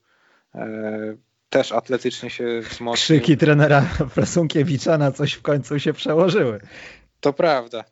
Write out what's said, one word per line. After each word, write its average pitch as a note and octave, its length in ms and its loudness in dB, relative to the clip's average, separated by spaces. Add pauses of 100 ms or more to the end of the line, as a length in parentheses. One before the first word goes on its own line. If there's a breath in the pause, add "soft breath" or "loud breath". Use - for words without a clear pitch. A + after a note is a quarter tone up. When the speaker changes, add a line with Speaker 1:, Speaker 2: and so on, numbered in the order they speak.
(540)
Speaker 1:
E, G#2+ 640 -8 (340)
też C3+ 220 2
atletycznie B2 580 -4
się A#2+ 300 -4
wzmocnił. A#2+ 340 -6
Speaker 2:
Krzyki D3 420 4
trenera D3 440 6 (180)
<laughs> C#3 160 -4
Frasunkiewicza D#3+ 840 0
na C#3 140 2
coś D3 200 -2
w - 100 -12
końcu D3 360 -2
się D3 140 -2
przełożyły. D#3 680 0 (600 loud breath)
Speaker 1:
To C#3+ 120 2
prawda, B2+ 600 0